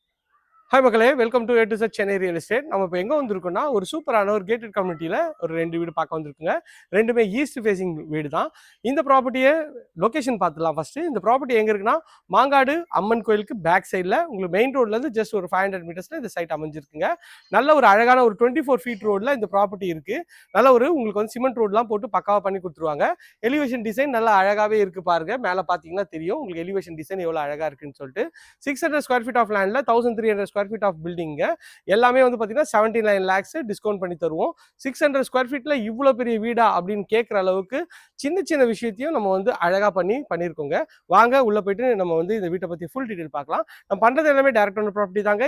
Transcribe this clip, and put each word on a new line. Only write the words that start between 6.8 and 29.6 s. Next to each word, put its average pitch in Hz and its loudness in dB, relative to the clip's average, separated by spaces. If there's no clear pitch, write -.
ரெண்டுமே 226 2
ஈஸ்ட் 262 -4
ஃபேசிங் 190 -2
வீடு 151 -4
தான். 190 -2
இந்த 277 0
ப்ராப்பர்ட்டியை 262 4
லொகேஷன் 233 0
பார்த்துடலாம் 160 -2
ஃபர்ஸ்ட். 156 -6
இந்த 302 -4
ப்ராப்பர்ட்டி 247 0
எங்க 220 2
இருக்குன்னா, 214 0
மாங்காடு 269 4
அம்மன் 214 0
கோயிலுக்கு 214 0
பேக் 175 2
சைடுல, 190 0
உங்களுக்கு 190 -6
மெயின் 247 2
ரோட்ல 233 0
இருந்து 247 -2
just 214 -2
ஒரு 180 -4
ஃபைவ் 185 0
ஹண்ட்ரட் 190 -4
மீட்டர்ஸ்ல 175 -12
இந்த 240 -10
சைட் 165 -6
அமைஞ்சிருக்குங்க. 156 -6
நல்ல 269 4
ஒரு 262 6
அழகான 240 6
ஒரு 220 4
ட்வென்டி 247 2
ஃபோர் 247 0
ஃபீட் 214 -8
ரோட்ல 214 0
இந்த 208 -6
ப்ராப்பர்ட்டி 196 -2
இருக்கு. 165 -6
நல்ல 254 6
ஒரு 247 4
உங்களுக்கு 214 0
வந்து 214 -6
சிமெண்ட் 247 -2
ரோட்லாம் 214 0
போட்டு 214 -4
பக்காவா 196 0
பண்ணி 190 -4
கொடுத்துருவாங்க. 160 -2
எலிவேஷன் 254 -2
டிசைன் 247 -2
நல்லா 226 2
அழகாவே 208 2
இருக்கு 190 -2
பாருங்க. 170 0
மேல 185 -2
பாத்தீங்கன்னா 180 -4
தெரியும் 170 -6
உங்களுக்கு 175 -10
எலிவேஷன் 175 -8
டிசைன் 185 -8
எவ்வளவு 160 -2
அழகா 147 -4
இருக்குன்னு 143 -12
சொல்லிட்டு. 143 -6
சிக்ஸ் 277 -4
ஹண்ட்ரட் 302 -2
ஸ்கொயர் 247 0
ஃபீட் 240 0
of 208 0
land-ல 208 0